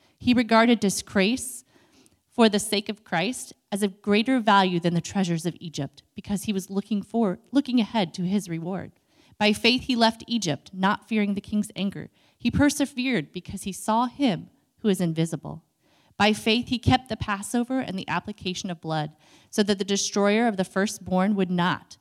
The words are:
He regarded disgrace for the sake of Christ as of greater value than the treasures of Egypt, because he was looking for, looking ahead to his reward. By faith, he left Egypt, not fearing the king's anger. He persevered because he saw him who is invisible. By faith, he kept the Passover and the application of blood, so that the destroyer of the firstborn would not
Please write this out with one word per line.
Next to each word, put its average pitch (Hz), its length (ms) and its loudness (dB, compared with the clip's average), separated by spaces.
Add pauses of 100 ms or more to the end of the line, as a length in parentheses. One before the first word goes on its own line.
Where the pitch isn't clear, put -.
(180)
He 247 160 0
regarded 226 460 4
disgrace - 840 -2 (680)
for 226 160 4
the 202 120 2
sake 202 280 -2
of 208 160 -10
Christ 190 480 -4 (220)
as 202 100 0
of 196 180 -4
greater 220 380 2
value 196 400 4
than 170 140 0
the 170 80 2
treasures 170 440 -2
of 170 140 -4
Egypt, 147 420 -8 (140)
because - 280 -6
he 214 100 -4
was 190 160 -4
looking 196 320 -4
for, 208 380 -2 (120)
looking 254 300 2
ahead 202 320 0
to 185 100 -4
his 185 240 0
reward. 165 460 -8 (440)
By 208 140 4
faith, 233 320 2
he 247 140 -2
left 226 300 4
Egypt, 196 460 -4
not 190 360 -2
fearing 208 240 0
the 196 80 -6
king's 208 340 -4
anger. 190 340 -6 (280)
He 240 120 -2
persevered 247 840 0
because 185 300 -10
he 190 100 -8
saw 226 320 0
him 240 440 -2 (300)
who - 80 0
is 190 140 2
invisible. 160 640 -4 (520)
By 208 140 4
faith, 220 380 0
he 240 100 -2
kept 254 300 2
the 220 80 -4
Passover 240 640 -4
and 190 180 -6
the - 80 -10
application 180 640 -6
of 170 100 -6
blood, 156 320 -4 (380)
so - 140 -2
that 202 140 0
the 202 60 -4
destroyer 202 640 0
of 214 80 0
the 185 80 -2
firstborn 190 720 0
would 185 160 0
not 175 500 -2